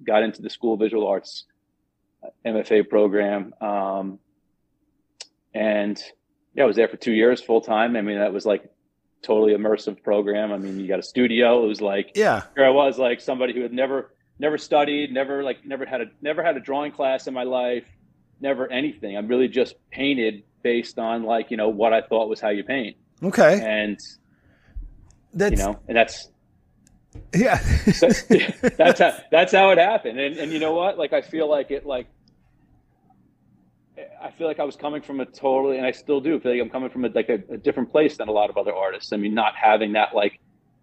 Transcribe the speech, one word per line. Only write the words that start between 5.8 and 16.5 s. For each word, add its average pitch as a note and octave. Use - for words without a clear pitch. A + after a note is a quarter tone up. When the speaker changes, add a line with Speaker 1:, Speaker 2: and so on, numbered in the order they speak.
Speaker 1:
yeah, C#3
I B2+
was G2+
there A2+
for -
two -
years A#2
full A2+
time. A#2
I A2
mean, G#2
that G2+
was, G2+
like, G2+
totally G#2+
immersive G#2
program. G#2
I G2+
mean, G2
you F#2+
got F#2
a -
studio. A#2+
It G#2+
was G#2
like, G2+
Speaker 2:
Yeah. D#3+
Speaker 1:
here C3+
I C3
was, C3+
like, A#2+
somebody B2+
who B2
had A#2+
never, C3
never D3+
studied, D3
never, C#3
like, B2+
never C3+
had B2
a, A2+
never D3+
had D#3+